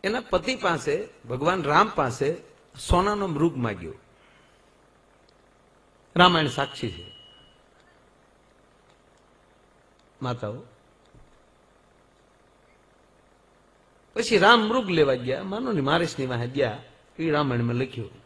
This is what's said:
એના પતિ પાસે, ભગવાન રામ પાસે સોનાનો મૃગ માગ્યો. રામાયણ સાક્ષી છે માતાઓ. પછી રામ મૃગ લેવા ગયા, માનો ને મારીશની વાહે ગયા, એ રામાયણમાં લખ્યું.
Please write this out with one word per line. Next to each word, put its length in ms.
એના 160
પતિ 360
પાસે, 520
ભગવાન 340
રામ 320
પાસે 380
સોનાનો 380
મૃગ 300
માગ્યો. 360
રામાયણ 320
સાક્ષી 440
છે 200
માતાઓ. 340
પછી 240
રામ 220
મૃગ 300
લેવા 240
ગયા, 300
માનો 280
ને 100
મારીશની 440
વાહે 220
ગયા, 300
એ 120
રામાયણમાં 440
લખ્યું. 340